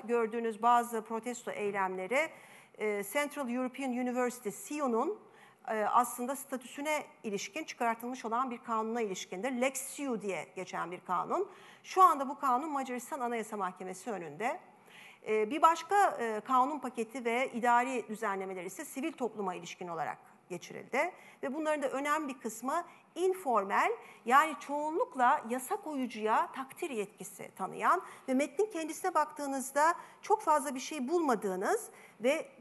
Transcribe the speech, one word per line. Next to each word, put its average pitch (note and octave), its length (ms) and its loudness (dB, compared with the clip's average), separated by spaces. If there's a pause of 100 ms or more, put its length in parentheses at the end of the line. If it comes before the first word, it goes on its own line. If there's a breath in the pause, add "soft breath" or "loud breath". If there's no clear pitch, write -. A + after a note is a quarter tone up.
gördüğünüz A3+ 580 0
bazı A#3 420 4
protesto A3+ 460 -6
eylemleri, G3 800 0 (500 loud breath)
e, G#3 240 0 (100)
Central D4 360 -2
European B3+ 420 -2
University, B3 580 -2
siu'nun, C#4+ 680 -2 (500 loud breath)
e, A3 160 0
aslında B3 520 2
statüsüne C#4+ 680 -4 (180)
ilişkin A3+ 400 -4
çıkartılmış A#3+ 600 -2
olan A#3+ 260 0
bir A#3 80 -8
kanuna A3+ 420 -2
ilişkindir. G3 520 -4
Lex B3+ 260 0
siu B3+ 440 -4
diye F#3 340 -4
geçen F3 340 -6
bir F3 100 -10
kanun. F#3+ 480 -2 (360 loud breath)
Şu - 180 4
anda D4+ 260 6
bu C#4 100 -6
kanun C#4 320 2
Macaristan B3+ 500 -4
Anayasa A#3 360 -2
Mahkemesi F#3 540 -6
önünde. F#3+ 500 -4 (680 loud breath)
E, G#3+ 220 2
bir D4 120 0
başka, E4+ 480 6
e, A3 300 -2
kanun C4 380 4
paketi A#3 460 -4
ve A#3+ 280 0
idari A#3+ 560 4
düzenlemeler F#3+ 560 -4
ise G3 200 -8
sivil C#4 280 -6
topluma G#3 420 -2
ilişkin F3 340 -10
olarak D#3+ 300 -4 (300 loud breath)
geçirildi. A#3+ 640 -4 (300 loud breath)
Ve C4+ 120 -4
bunların D4+ 280 0
da C#4+ 60 0
önemli D4 400 0
bir C4 120 -10
kısmı C4+ 440 -4 (300 loud breath)
informal, C4+ 760 2 (340 loud breath)
yani C#4 360 6
çoğunlukla D4 880 0
yasa C4 280 -2
koyucuya B3+ 760 0
takdir C4+ 380 -8
yetkisi - 640 -8
tanıyan A#3 460 0 (260 loud breath)
ve C4 60 2
metnin D4+ 360 2
kendisine E4 440 -4
baktığınızda D4 800 2 (280 loud breath)
çok - 200 4
fazla D4 320 4
bir C4 60 -6
şey C4 280 -4
bulmadığınız C4 800 2 (300 loud breath)
ve C#4 280 2 (120)